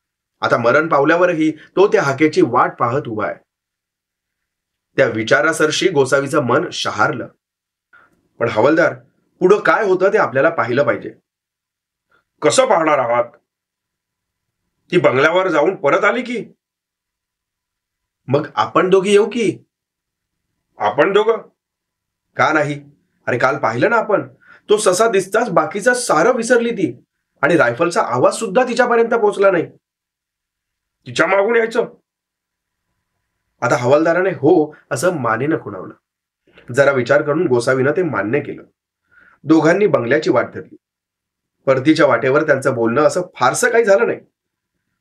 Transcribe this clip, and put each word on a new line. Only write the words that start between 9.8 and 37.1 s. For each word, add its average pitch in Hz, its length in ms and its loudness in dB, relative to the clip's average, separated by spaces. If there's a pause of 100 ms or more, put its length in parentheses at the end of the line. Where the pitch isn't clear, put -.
होतं 185 280 0
ते 214 40 2
आपल्याला 135 320 0
पाहिलं 120 340 -2
पाहिजे." 98 320 -6 (1300)
"कसं - 240 2
पाहणार 160 340 2
आहात? 120 240 0 (1700)
ती 175 60 4
बंगल्यावर 156 500 2
जाऊन 160 280 0
परत 143 280 0
आली 233 180 0
की?" 226 320 -10 (1700)
"मग 143 280 0
आपण 160 340 0
दोघी 190 220 2
येऊ 208 180 4
की?" 202 360 -4 (1120)
"आपण 127 360 0
दोघं?" 220 240 0 (1000)
"का 139 180 0
नाही? 143 280 -4 (460)
अरे, 123 100 -2
काल 131 200 0
पाहिलं 123 320 -2
ना 233 80 0
आपण, 202 300 -2 (420)
तो 208 80 4
ससा 202 320 2
दिसताच 202 400 -2
बाकीचं 185 440 0
सारं 240 400 0
विसरली 233 380 0
ती - 320 -6 (380)
आणि 160 160 2
रायफलचा 156 440 0
आवाज 135 320 0
सुद्धा 226 300 -2
तिच्यापर्यंत 233 500 0
पोहोचला 196 380 2
नाही." 160 140 0 (1400)
"तिच्या 156 200 0
मागून 196 280 0
यायचं?" 226 300 -2 (1800)
आता 120 140 0
हवालदाराने 165 540 2
हो 151 460 0 (160)
असं 165 260 -2
मानेनं 123 460 -2
खुणावलं. 92 300 -14 (800)
जरा 139 180 2
विचार 135 300 2